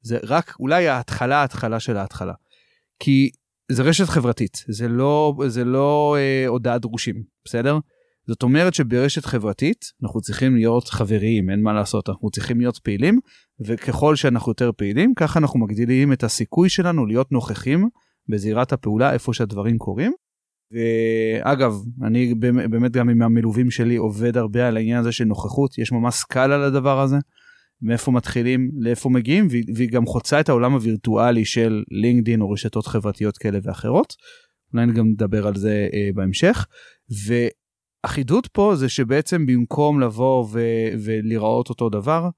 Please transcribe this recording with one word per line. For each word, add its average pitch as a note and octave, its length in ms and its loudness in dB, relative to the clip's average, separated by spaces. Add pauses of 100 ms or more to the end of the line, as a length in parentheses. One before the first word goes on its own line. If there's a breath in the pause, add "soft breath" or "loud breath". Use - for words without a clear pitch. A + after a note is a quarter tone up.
זה A2+ 220 -4
רק C#3+ 380 -2
אולי E3 280 2
ההתחלה, B2+ 480 -2
ההתחלה A#2 440 -2
של A2+ 160 -4
ההתחלה. F#2+ 360 -8 (680)
כי C3+ 300 4 (420)
זה B2 100 0
רשת D#3+ 220 4
חברתית, B2 640 -2
זה A2+ 200 -6
לא, C#3+ 460 2 (120)
זה A#2+ 180 -2
לא, D3 540 2
אה, C3+ 280 0
הודעת A#2+ 340 -2
דרושים, A2+ 420 -6 (220)
בסדר? C3+ 340 0 (480)
זאת A#2 160 -4
אומרת D3+ 320 4
שברשת C3+ 500 0
חברתית A#2 600 -2 (180)
אנחנו A2 180 -4
צריכים B2+ 360 0
להיות A#2 320 2
חברים, G#2 600 0
אין G2+ 120 0
מה G#2+ 100 2
לעשות, G#2 360 -2
אנחנו G#2 220 -6
צריכים - 300 -4
להיות A#2+ 180 -2
פעילים, C3+ 420 2 (400 soft breath)
וככל B2+ 560 0
שאנחנו B2 340 0
יותר A#2 220 0
פעילים, B2+ 420 0
ככה D#3+ 240 0
אנחנו C#3 220 2
מגדילים A#2+ 520 2
את B2 120 0
הסיכוי A#2+ 440 2
שלנו E3+ 380 0
להיות A#2 260 0
נוכחים D3+ 560 0 (400)
בזירת G#2+ 440 0
הפעולה, B2 400 0
איפה B2 200 -2
שהדברים G#2+ 460 -2
קורים. A2+ 340 -4 (600)
ואגב, A2+ 1000 0 (280)
אני A#2+ 320 2
במ-, A#2+ 360 0
באמת A#2 220 2
גם A#2+ 160 2
עם A#2 140 4
המלווים A#2 480 2
שלי A#2+ 260 0
עובד A2 400 0
הרבה A#2+ 320 0
על A2+ 80 0
העניין A2+ 220 0
הזה A#2 140 0
של A#2+ 120 -2
נוכחות, A2 540 -2
יש A2+ 140 -2
ממש A#2+ 220 0
סקאלה C3+ 440 0 (100)
לדבר C3+ 320 2
הזה, C3+ 160 2 (640 soft breath)
מאיפה A#2 300 -2
מתחילים, B2+ 680 0
לאיפה A#2+ 320 -2
מגיעים, B2+ 400 2
והיא, A#2+ 140 0 (100)
והיא A#2+ 140 0
גם A#2 180 0
חוצה B2+ 340 0
את D#3 80 0
העולם B2 240 4
הווירטואלי A2+ 720 2
של A2 460 0
לינקדאין A#2 500 2
או G2+ 100 0
רשתות G#2+ 360 -4
חברתיות G#2 520 -2
כאלה G2+ 240 -2
ואחרות, A#2 520 -2 (580 soft breath)
אולי A#2 120 2
אני A#2+ 80 2
גם A2+ 160 2
נדבר G#2+ 380 0
על G2+ 100 0
זה, G#2 380 0
אה, G2+ 200 -2
בהמשך, G2 520 0 (1400 soft breath)
והחידוד D3 420 -2
פה G3+ 300 2
זה C3 120 0
שבעצם C#3+ 580 -2
במקום C#3 540 0
לבוא B2 500 0
ו-, A2+ 380 -2 (160)
ולראות A2 640 -2
אותו A#2+ 200 -4
דבר C#3 500 -2